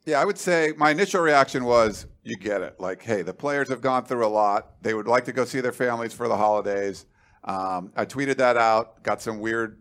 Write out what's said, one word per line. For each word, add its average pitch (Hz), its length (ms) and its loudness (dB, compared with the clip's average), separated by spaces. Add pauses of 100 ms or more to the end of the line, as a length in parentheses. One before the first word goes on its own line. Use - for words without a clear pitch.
Yeah, 147 140 2
I 160 40 4
would 196 140 -2
say 160 380 0
my 151 140 4
initial 190 300 0
reaction 139 440 4
was, 113 420 4 (160)
"You 113 140 -10
get 98 260 -4
it. - 160 -12
Like, 92 240 -8
hey, 107 200 -2
the 87 120 -8
players 143 340 -4
have 127 120 -6
gone 127 240 0
through 120 200 -2
a 107 40 2
lot. 107 540 0
They 110 120 -2
would 107 140 -4
like 127 160 4
to 127 80 -8
go 123 120 0
see 131 160 -6
their 120 120 -2
families 117 420 -4
for 120 140 -4
the 110 80 0
holidays." 101 680 0 (380)
Um, 95 520 -6
I 113 80 -2
tweeted 135 340 -4
that 123 180 4
out, 113 460 0
got 107 180 -4
some 110 200 -8
weird 113 400 -4